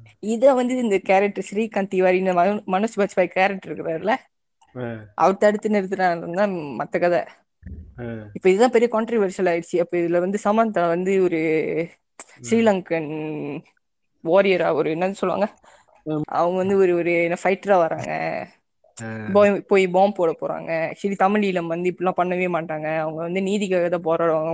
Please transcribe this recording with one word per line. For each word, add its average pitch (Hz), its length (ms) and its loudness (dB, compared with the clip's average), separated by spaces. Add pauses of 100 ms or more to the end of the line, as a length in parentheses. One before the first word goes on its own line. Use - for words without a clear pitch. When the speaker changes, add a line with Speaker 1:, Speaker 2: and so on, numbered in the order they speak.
(200)
Speaker 1:
இத 233 340 4
வந்து 247 220 0
இந்த 220 220 2
கேரக்டர் 196 520 2
ஸ்ரீகாந்த் 202 400 -2
திவாரி, 185 240 2
இந்த 185 180 0
மனோ-, 190 340 2
மனோஜ் 196 300 -2
பாஜ்பாய் 190 300 0
கேரக்டர் 185 460 -2
இருக்கிறாருல, 165 420 -4 (640)
Speaker 2:
ஆ. 123 100 -8 (280)
Speaker 1:
அவர் 196 220 2
தடுத்து 208 320 2
நிறுத்துறாருன்னு 185 680 -2
தான் 202 160 0
மத்த 151 500 -6
கதை. 175 220 2 (760)
Speaker 2:
ஆ. 120 60 -10 (280)
Speaker 1:
இப்ப - 160 0
இதுதான் 220 220 6
பெரிய 233 220 4
கான்ட்ரவர்ஷியல் 214 580 0
ஆயிடுச்சு. 170 300 -2
அப்ப 175 180 -2
இதுல 170 220 2
வந்து 196 240 -2
சமந்தா 208 440 2
வந்து 185 340 0
ஒரு 170 180 0 (960)
Speaker 2:
ம். 123 60 -20
Speaker 1:
ஸ்ரீலங்கன் 175 680 0 (1120)
வாரியரா, 170 500 2
ஒரு 156 200 0
என்னன்னு 185 180 -2
சொல்லுவாங்க, 196 420 -2 (520)
Speaker 2:
ஆமா. 151 180 -2
Speaker 1:
அவங்க 175 320 -2
வந்து 190 200 0
ஒரு, 180 180 4
ஒரு 170 180 0 (100)
என்ன 170 200 0
ஃபைட்டரா 190 340 2
வராங்க, 160 340 0 (920)
Speaker 2:
ஆ. 220 40 -10 (260)
Speaker 1:
போய், 202 280 4
போய் 190 260 2
பாம் 190 280 2
போட 170 180 0
போறாங்க. 160 640 -6
சரி, 202 200 -6
தமிழ் 202 300 2
ஈழம் 180 220 -2
வந்து 175 240 -2
இப்படிலாம் 175 260 -4
பண்ணவே 180 320 0
மாட்டாங்க, 160 480 -4
அவங்க 160 260 -4
வந்து 175 180 -4
நீதிக்காக 185 480 -2
தான் 175 140 -4
போராடுவாங்க, 165 520 0